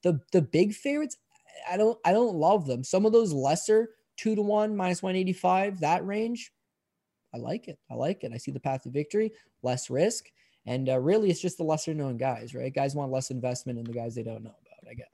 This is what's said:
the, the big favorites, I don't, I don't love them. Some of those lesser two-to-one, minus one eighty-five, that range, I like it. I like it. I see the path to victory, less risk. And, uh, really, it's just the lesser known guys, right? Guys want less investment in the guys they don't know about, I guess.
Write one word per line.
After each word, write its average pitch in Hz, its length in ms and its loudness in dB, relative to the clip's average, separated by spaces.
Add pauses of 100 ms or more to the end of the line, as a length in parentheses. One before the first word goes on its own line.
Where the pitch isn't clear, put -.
the, 175 160 2 (140)
the 180 100 6
big 185 320 2
favorites, 285 420 -4 (540)
I 180 60 -2
don't, 214 280 2
I 170 80 6
don't 220 240 2
love 165 300 4
them. 127 160 -2
Some 190 240 2
of 220 60 4
those 226 200 6
lesser 190 580 2 (260)
two-to-one, 214 600 2
minus 180 260 0
one 190 120 -2
eighty-five, 185 640 2
that 165 260 2
range, 226 460 -4 (800)
I 120 40 -8
like 131 300 -6
it. - 100 -16 (120)
I 127 40 -10
like 147 300 -4
it. 117 80 -8
I 117 60 -10
see - 120 -8
the 131 100 -8
path 135 240 -2
to 127 60 -10
victory, 202 420 -2 (300)
less 127 280 -4
risk. 170 340 0 (420)
And, 127 220 -2
uh, 131 100 2
really, 190 320 4
it's 160 100 -2
just 175 180 -6
the 170 60 -4
lesser 156 300 -2
known 139 220 -4
guys, 120 380 -4
right? 127 200 -6
Guys 139 200 0
want 139 180 -4
less 131 180 -4
investment 123 480 -4
in 117 60 -8
the 117 80 -8
guys 117 220 -6
they 117 80 -6
don't 110 200 -10
know 110 80 -16
about, - 400 -20
I 120 40 -18
guess. 120 200 -16